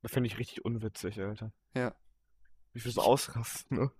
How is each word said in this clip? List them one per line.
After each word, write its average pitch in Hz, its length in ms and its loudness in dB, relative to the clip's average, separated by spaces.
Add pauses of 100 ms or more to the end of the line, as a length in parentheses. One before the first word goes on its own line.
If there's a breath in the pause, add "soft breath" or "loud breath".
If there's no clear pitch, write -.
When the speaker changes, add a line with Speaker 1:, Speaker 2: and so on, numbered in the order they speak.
Speaker 1:
Das - 120 -6
find 127 140 4
ich 107 120 -4
richtig - 260 -6
unwitzig, 107 560 -4
Alter. 104 320 -6 (220)
Speaker 2:
Ja. 123 200 0 (760)
Speaker 1:
Wie 120 80 -10
viel 120 120 -6
so - 100 2
Speaker 2:
Ich - 40 6
Speaker 1:
ausrasten, - 720 2
ne? 135 220 2